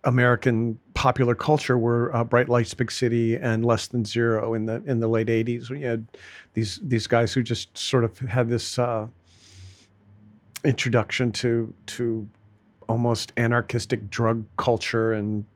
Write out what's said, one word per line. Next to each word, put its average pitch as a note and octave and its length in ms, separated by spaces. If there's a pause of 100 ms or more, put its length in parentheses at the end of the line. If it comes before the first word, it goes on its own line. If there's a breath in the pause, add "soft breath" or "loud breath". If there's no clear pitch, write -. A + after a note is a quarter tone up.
American A#2+ 720 (160)
popular B2 400
culture C#3+ 420
were, A#2 380
uh, A#2 80
Bright A#2+ 260
Lights, A#2+ 260
Big - 180
City A#2 420
and A2+ 300
Less A#2 240
Than A#2+ 160
Zero A2+ 500
in A2 120
the, A2+ 200
in A#2+ 140
the A2+ 80
late A2+ 200
eighties, A#2 400
when C3+ 120
you C3+ 80
had A2+ 180 (480 loud breath)
these, A2 280
these B2 260
guys A#2 240
who C3 100
just - 340
sort - 280
of A2 160
had B2 280
this, A#2+ 300
uh, A#2 300 (1600 loud breath)
introduction A#2+ 640
to, A#2 420 (140)
to A2+ 420 (600)
almost A#2+ 480
anarchistic A#2 760
drug A2+ 340 (120)
culture A2+ 560
and G#2 320 (100)